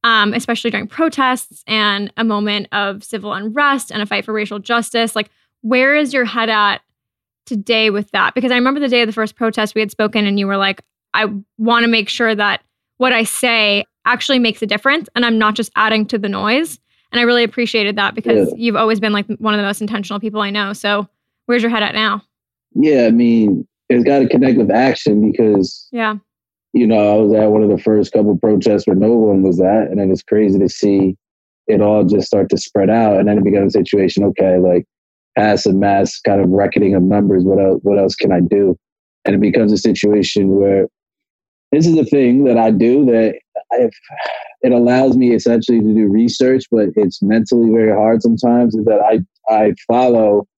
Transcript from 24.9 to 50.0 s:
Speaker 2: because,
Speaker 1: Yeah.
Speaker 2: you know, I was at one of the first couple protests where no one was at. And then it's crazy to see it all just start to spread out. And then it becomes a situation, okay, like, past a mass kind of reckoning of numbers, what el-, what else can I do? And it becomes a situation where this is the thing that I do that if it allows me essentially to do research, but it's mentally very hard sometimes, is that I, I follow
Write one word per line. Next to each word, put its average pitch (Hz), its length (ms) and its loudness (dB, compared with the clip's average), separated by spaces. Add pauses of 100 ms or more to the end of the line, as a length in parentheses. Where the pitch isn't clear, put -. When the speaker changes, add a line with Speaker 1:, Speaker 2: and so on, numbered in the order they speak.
Speaker 2:
because, - 600 0
Speaker 1:
Yeah. 220 260 -4 (560)
Speaker 2:
you 120 120 2
know, 104 300 2
I 107 60 4
was 104 120 4
at 107 180 2
one 107 120 2
of 104 60 2
the 101 80 2
first 107 340 0
couple 104 260 2
protests 104 480 0
where 95 120 2
no 110 160 2
one 104 300 2
was 92 180 2
at. 101 280 2
And 98 100 -4
then 95 120 0
it's 95 120 -2
crazy 104 360 2
to 95 80 2
see 98 480 0 (520)
it 107 120 2
all 104 240 2
just 95 240 0
start 98 220 0
to 98 80 0
spread 98 320 -2
out. 110 280 2
And 98 120 2
then 107 80 2
it 98 60 0
becomes 98 320 0
a 107 40 4
situation, 95 460 0
okay, 95 320 0
like, 90 280 2 (520)
past 104 300 0
a 95 60 2
mass 98 480 0
kind 101 200 0
of 92 80 2
reckoning 98 460 0
of 90 80 2
numbers, 101 400 2
what 95 160 2
el-, 95 240 2
what 101 140 0
else 98 180 0
can - 160 -2
I 90 100 2
do? 95 340 2 (480)
And 98 120 -2
it 95 60 0
becomes 107 300 0
a 104 60 2
situation 101 760 0
where 98 320 2 (840)
this 160 160 2
is 165 80 4
the 156 100 2
thing 135 400 2
that 120 120 2
I 113 140 2
do 120 340 2
that 113 300 2 (360)
if - 220 0 (680)
it 127 100 2
allows 123 460 2
me 123 160 2
essentially 117 460 0
to 107 140 2
do 107 140 2
research, 120 640 0
but 107 240 2
it's 101 260 -2
mentally 113 480 2
very 110 220 2
hard 107 300 2
sometimes, 120 540 0
is 107 100 -4
that 107 160 2
I, 110 180 2 (340)
I 107 200 2 (140)
follow 113 600 2 (100)